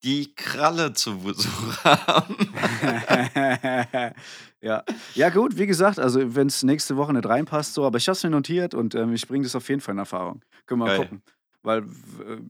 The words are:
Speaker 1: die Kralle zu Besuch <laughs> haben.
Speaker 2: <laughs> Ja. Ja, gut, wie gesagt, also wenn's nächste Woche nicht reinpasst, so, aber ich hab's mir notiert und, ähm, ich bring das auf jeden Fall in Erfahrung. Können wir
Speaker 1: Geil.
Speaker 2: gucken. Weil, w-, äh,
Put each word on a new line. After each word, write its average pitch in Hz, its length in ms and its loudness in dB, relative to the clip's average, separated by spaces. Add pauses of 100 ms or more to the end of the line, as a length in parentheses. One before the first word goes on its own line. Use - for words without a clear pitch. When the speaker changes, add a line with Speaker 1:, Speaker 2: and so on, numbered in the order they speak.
Speaker 1:
die 139 320 -2
Kralle 156 580 0
zu 101 260 -2
Besuch 104 580 -4
<laughs> - 60 -12
haben. - 720 4
Speaker 2:
<laughs> 123 1600 -2 (460)
Ja. 110 240 -2 (280)
Ja, 151 160 4
gut, 196 280 2
wie 196 100 2
gesagt, 190 320 4
also 127 360 2
wenn's 139 280 2
nächste 143 320 2
Woche 147 160 0
nicht 117 140 2
reinpasst, 147 480 0
so, 139 120 0
aber 120 120 2
ich 120 100 0
hab's 185 160 0
mir 175 60 0
notiert 165 440 0
und, 117 220 -2
ähm, 117 180 0
ich 113 140 -4
bring 139 160 -2
das 127 140 -4
auf 120 100 -8
jeden 139 140 -2
Fall - 140 -10
in 101 40 -6
Erfahrung. 92 420 -8 (240)
Können 123 140 -2
wir 117 60 0
Speaker 1:
Geil. 98 140 4
Speaker 2:
gucken. - 220 -4 (420)
Weil, 110 220 0
w-, - 380 -18 (120)
äh, 110 40 -16 (100)